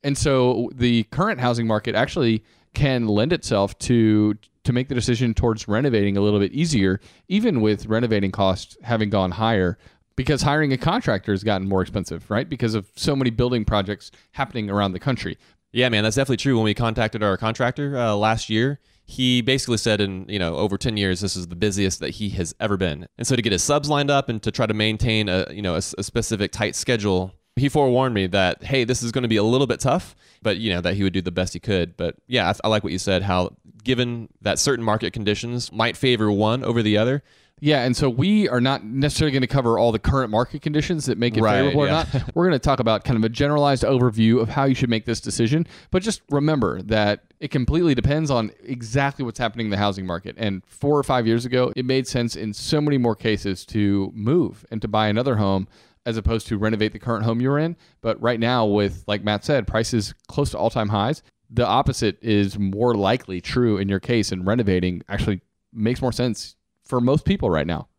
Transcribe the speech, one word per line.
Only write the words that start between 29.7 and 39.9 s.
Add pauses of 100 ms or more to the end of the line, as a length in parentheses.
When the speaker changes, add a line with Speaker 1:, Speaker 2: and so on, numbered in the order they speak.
Speaker 2:
tough, (280)
but,
you
know,
that
he
would
do
the
best
he
could.
But (140)
yeah,
I, (100)
I
like
what
you
said,
how (320)
given (140)
that
certain
market
conditions
might
favor
one
over
the
other. (380)
Speaker 1:
Yeah,
and
so
we
are
not
necessarily
gonna
cover
all